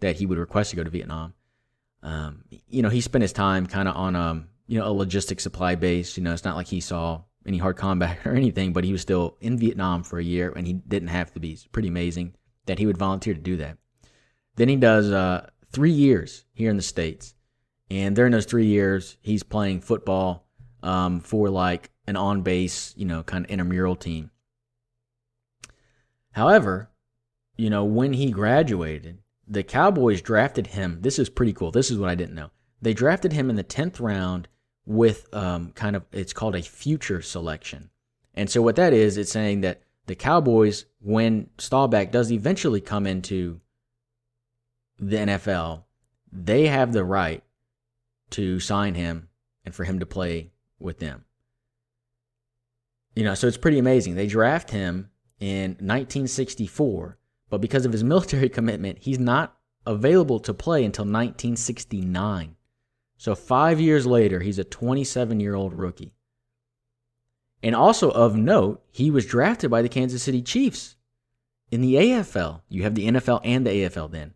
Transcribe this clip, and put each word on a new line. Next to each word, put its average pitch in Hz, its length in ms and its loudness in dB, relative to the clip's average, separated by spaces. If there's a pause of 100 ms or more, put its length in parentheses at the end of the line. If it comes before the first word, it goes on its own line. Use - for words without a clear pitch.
that 90 160 -2
he 95 100 -4
would 92 100 -2
request 101 340 -2
to 90 60 -10
go 85 80 -4
to 82 60 -8
Vietnam. 80 420 -10 (720)
Um, 76 380 -10 (260)
you 127 140 -2
know, 107 60 2
he 123 120 2
spent 123 220 0
his 98 100 0
time 95 340 0
kinda 95 260 -2
on, 92 240 -2
um, 82 320 -4 (180)
you 120 100 -4
know, 107 120 0
a - 20 -2
logistics 98 540 -2
supply 90 320 -2
base. 87 400 -2
You 92 80 -4
know, 85 80 -2
it's 85 120 -6
not 90 120 -4
like 90 100 -6
he 92 140 -4
saw 82 420 -6 (240)
any 95 120 -2
hard 92 180 -2
combat 90 440 -2
<laughs> - 60 -16
or - 60 -2
anything, 98 400 2
but 87 100 0
he 92 80 0
was 92 120 -2
still 87 380 0
in 113 160 -2
Vietnam 92 460 0
for 87 160 -10
a 85 60 -4
year, 87 320 -2
and 87 100 -6
he 87 60 -4
didn't 92 380 -4
have 87 240 -4
to 80 60 -12
be. 80 120 -8
It's - 160 -18
pretty - 180 -4
amazing 87 480 -4 (320)
that 92 140 -4
he 107 60 2
would 95 120 0
volunteer 95 360 -2
to 76 60 -8
do 90 180 -4
that. 76 200 -10 (800)
Then 117 120 4
he 139 60 4
does, 110 380 6
uh, 92 360 0 (220)
three 151 220 4
years 139 600 4
here 113 180 -2
in 104 60 2
the 92 60 -2
States, - 520 -6 (540)
and 98 280 0
during 123 160 6
those 110 140 2
three 117 200 2
years, 98 540 2
he's 107 240 -4
playing 98 360 -4
football, 95 680 -2 (340)
um, 90 380 0
for, 104 300 0
like, 90 400 -2 (180)
an 101 80 -4
on-base, 92 800 -2
you 101 80 -8
know, 82 180 -4
kinda 90 260 -6
intramural 92 460 -2
team. 82 380 -8 (2000)
However, 110 580 4 (640)
you 110 140 0
know, 104 140 2
when 117 280 2
he 135 200 0
graduated, 95 840 0 (300)
the 101 140 -4
Cowboys 127 600 2
drafted 113 460 0
him. 90 340 -6
This 135 160 0
is 131 100 0
pretty 113 240 0
cool. 82 200 -4
This 131 180 2
is 113 80 -2
what 98 100 0
I 87 60 0
didn't 87 220 -6
know. 76 140 -14 (300)
They 110 140 0
drafted 160 380 2
him 135 180 0
in 113 60 0
the 101 60 -2
tenth 160 380 -6
round 92 480 -4 (380)
with, 110 480 2
um, 90 380 -4
kind 101 220 -4
of, 92 180 -6
it's 95 200 -8
called 107 240 -4
a 87 60 -4
future 139 580 -6
selection. 78 720 -10 (440)
And 98 140 -4
so 120 140 2
what 117 140 4
that 175 160 6
is, 107 260 6
it's 101 120 -6
saying 104 300 0
that 92 220 -4 (240)
the 95 80 -8
Cowboys, 120 720 4 (140)
when 110 580 0
Staubach 113 520 2
does 117 220 2
eventually 120 480 0
come 101 260 -2
into 90 540 -4 (1400)
the 101 200 -2
N 104 100 0
F 98 180 -2
L, 85 400 -4 (460)
they 104 360 2
have 135 240 2
the 104 120 2
right 90 380 -2 (880)
to 92 280 -4
sign 101 360 -2
him 85 340 -8 (360)
and 87 100 -14
for 90 100 -8
him 95 140 -4
to 87 80 -4
play 87 460 -6 (260)
with 90 200 -10
them. 69 260 -12 (1900)
You 110 100 -2
know, 98 100 0
so 123 120 0
it's 123 120 0
pretty 151 200 2
amazing. 123 360 2
They 101 120 -2
draft 113 440 0
him 95 400 -4 (280)
in 95 420 -4
nineteen 127 460 -2
sixty-four, 113 920 -4 (320)
but 104 100 -2
because 123 240 0
of 120 80 0
his 110 100 0
military 139 460 2
<laughs> - 100 -2
commitment, 104 420 -2
he's 131 180 -4
not 123 380 0 (300)
available 127 540 4
to - 140 -6
play 156 300 0
until 104 200 -2
nineteen 117 500 -2
sixty-nine. 92 1000 -4 (640)
So 104 160 -4
five 156 460 2
years 156 260 4
later, 107 340 4
he's 98 180 -4
a 95 60 -4
twenty-seven-year-old 110 1080 -2
rookie. 87 400 -8 (1500)
And 113 140 2
also 170 340 6
of 117 240 6
note, 110 560 2
he 143 200 2
was 127 160 2
drafted 151 440 2
by 117 120 2
the 123 60 0
Kansas 127 340 -2
City 127 200 -2
Chiefs - 540 -2 (720)
in 117 120 0
the 131 160 4
A 226 140 6
F 226 220 -2
L. 82 340 -4
You 90 160 -4
have 107 100 0
the 107 120 -2
N 117 100 4
F 127 120 0
L 117 160 2
and 123 220 2
the 107 40 2
A 98 140 0
F 90 120 -4
L 78 120 -8
then. 78 260 -12